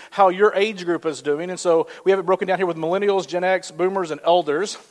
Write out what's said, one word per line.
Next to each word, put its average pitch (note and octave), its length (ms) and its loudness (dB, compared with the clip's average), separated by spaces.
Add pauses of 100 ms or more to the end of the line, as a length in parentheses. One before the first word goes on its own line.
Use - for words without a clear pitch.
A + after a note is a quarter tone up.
(100)
how F#3+ 200 4
your G3 260 2
age G3 280 -2
group E3+ 220 -2
is C#3 160 -6
doing. D3 280 -4
And F3 100 -10
so E3 260 2 (160)
we F#3 80 2
have G3 80 4
it F3+ 80 -6
broken F#3 220 0
down F#3 100 0
here F#3 80 0
with E3+ 100 -4
millennials, F#3+ 520 -2
Gen F3 160 -4
X, F#3 260 0
boomers, F3+ 400 -2
and D3 140 -8
elders. E3+ 520 0 (140)